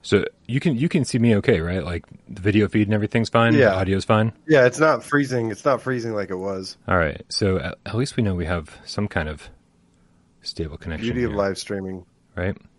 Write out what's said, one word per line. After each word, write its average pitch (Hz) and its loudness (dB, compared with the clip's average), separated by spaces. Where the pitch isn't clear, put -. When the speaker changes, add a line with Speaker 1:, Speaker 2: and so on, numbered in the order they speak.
Speaker 1:
So 98 2
you 127 -2
can, 147 0
you 147 0
can 147 0
see 131 -2
me 117 4
okay, 98 2
right? 90 -2
Like, 87 -6
the 98 -14
video 104 4
feed 107 0
and 104 -2
everything's 107 0
fine? 117 4
The 143 6
Speaker 2:
Yeah. 104 6
Speaker 1:
audio's 95 0
fine? 110 2
Speaker 2:
Yeah, 139 6
it's 127 2
not 147 4
freezing. 127 0
It's - -10
not 131 2
freezing 117 -4
like 101 -4
it 95 -6
was. 95 -8
Speaker 1:
All 92 2
right. 80 -2
So 95 0
at, - -8
at - -10
least 127 -2
we 123 0
know 98 0
we 87 -2
have 82 -6
some 104 -6
kind 80 -2
of 76 -12
stable - -8
connection 82 -8
Speaker 2:
Beauty 120 -2
of 110 -2
Speaker 1:
here. 101 -4
Speaker 2:
live 98 0
streaming. 95 -8
Speaker 1:
Right? 92 -4